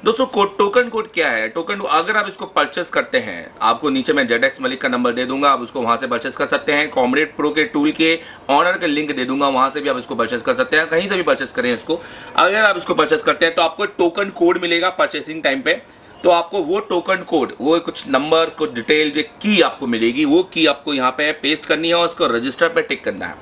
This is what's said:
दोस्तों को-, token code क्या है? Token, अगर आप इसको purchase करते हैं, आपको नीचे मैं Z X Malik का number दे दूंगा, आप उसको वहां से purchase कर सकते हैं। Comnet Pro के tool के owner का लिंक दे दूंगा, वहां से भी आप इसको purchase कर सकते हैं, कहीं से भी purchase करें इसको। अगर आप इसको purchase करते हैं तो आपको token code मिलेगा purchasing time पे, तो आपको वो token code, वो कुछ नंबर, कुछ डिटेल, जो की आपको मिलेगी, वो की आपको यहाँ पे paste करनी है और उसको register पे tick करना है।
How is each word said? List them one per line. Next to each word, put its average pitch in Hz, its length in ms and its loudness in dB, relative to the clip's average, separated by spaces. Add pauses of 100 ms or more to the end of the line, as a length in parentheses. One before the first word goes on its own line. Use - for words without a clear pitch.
दोस्तों 226 220 2
को-, 202 320 0
token 233 300 2
code 220 240 -6
क्या 156 180 0
है? 110 180 0
Token, 170 320 -6
अगर 165 360 0
आप 208 120 0
इसको 190 180 -12
purchase 160 440 -2
करते 135 280 0
हैं, 90 440 -6
आपको 120 280 2
नीचे 135 220 0
मैं 139 140 2
Z 117 180 2
X 135 160 -2
Malik 131 200 -4
का 135 80 -2
number 123 240 0
दे 123 120 -2
दूंगा, 139 260 0
आप 131 100 2
उसको 120 200 -8
वहां 117 160 2
से 131 100 -6
purchase 120 300 -4
कर 143 100 -2
सकते 143 260 -2
हैं। 147 200 0
Comnet 135 480 0
Pro 147 140 0
के 156 100 2
tool 151 280 0
के 160 280 2 (300)
owner 170 220 4
का 175 140 -4
लिंक 147 260 -2
दे 131 120 -2
दूंगा, 139 240 0
वहां 131 220 2
से 147 100 -6
भी 143 80 -2
आप 131 100 0
इसको 123 160 -8
purchase 113 280 -2
कर 131 120 0
सकते 127 220 0
हैं, 160 100 2
कहीं 165 220 0
से 196 80 -2
भी 180 60 -2
purchase 139 300 0
करें 123 220 0
इसको। 165 260 -4 (360)
अगर 196 260 4
आप 202 140 4
इसको 175 180 -2
purchase 151 280 2
करते 156 240 2
हैं 165 80 0
तो 175 80 2
आपको 180 240 0
token 196 420 0
code 180 300 2
मिलेगा 170 320 0
purchasing 151 520 -4
time 135 180 0
पे, - 420 -4 (220)
तो 175 60 6
आपको 175 320 2
वो 180 180 0
token 185 360 -2
code, 151 440 -2
वो 160 200 2
कुछ - 280 -10
नंबर, 156 420 2
कुछ 156 220 -4
डिटेल, 151 380 2
जो 147 120 -2
की 202 380 0
आपको 139 260 2
मिलेगी, 117 380 0
वो 156 180 4
की 160 240 0
आपको 147 280 0
यहाँ 127 160 2
पे 151 220 -2
paste 151 340 -4
करनी 160 220 0
है 170 60 2
और 170 140 2
उसको 170 180 -2
register 127 420 0
पे - 140 0
tick - 220 -6
करना 92 220 -6
है। 85 140 -12